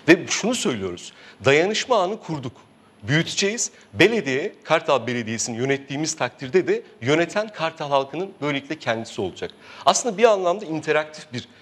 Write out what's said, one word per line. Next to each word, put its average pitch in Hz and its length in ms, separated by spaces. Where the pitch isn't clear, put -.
Ve 156 200
şunu 233 280
söylüyoruz, 95 580
dayanışma 185 500
ağını 202 240
kurduk. 135 340
Büyüteceğiz. 165 680
Belediye, 160 680
Kartal 151 440
Belediyesi'ni 117 500
yönettiğimiz 139 580
takdirde 135 520
de 220 140
yöneten 165 460
Kartal 160 420
halkının 143 420
böylelikle 143 380
kendisi 113 420
olacak. 90 300
Aslında 196 320
bir 226 60
anlamda 196 420
interaktif 156 680
bir 120 140